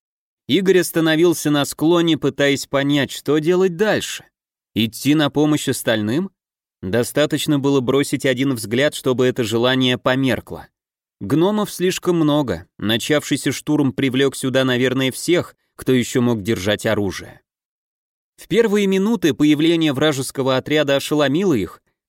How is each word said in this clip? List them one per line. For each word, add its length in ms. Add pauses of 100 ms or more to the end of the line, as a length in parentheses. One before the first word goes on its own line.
(460)
Игорь 340
остановился 720
на 140
склоне, 540
пытаясь 480
понять, 440
что 280
делать 380
дальше. 480 (500)
Идти 400
на 160
помощь 380
остальным? 640 (520)
Достаточно 760
было 220
бросить 460
один 280
взгляд, 400
чтобы 320
это 160
желание 540
померкло. 720 (520)
Гномов 520
слишком 440
много, 520 (100)
начавшийся 720
штурм 420
привлёк 440
сюда, 280
наверное, 460
всех, 460 (180)
кто 180
ещё 280
мог 220
держать 420
оружие. 560 (960)
В 120
первые 380
минуты 460
появление 640
вражеского 640
отряда 380
ошеломило 580
их, 260 (280)